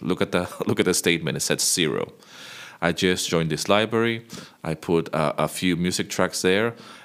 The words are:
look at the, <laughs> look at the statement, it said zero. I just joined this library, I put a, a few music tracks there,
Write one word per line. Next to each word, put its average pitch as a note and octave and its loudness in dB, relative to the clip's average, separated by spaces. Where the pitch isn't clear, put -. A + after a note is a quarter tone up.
look F2+ -2
at G2 0
the, F2+ 0
<laughs> - -6
look G2+ 2
at E2 2
the F2 4
statement, D#2+ 0
it D2+ -6
said D#2 0
zero. C#2+ 0
I E2+ 2
just F#2 0
joined E2 2
this D2+ -2
library, A2+ 2
I D#2+ -2
put E2 0
a, D2+ 0
a - 2
few F2+ 0
music F2+ -2
tracks - 0
there, G#2 2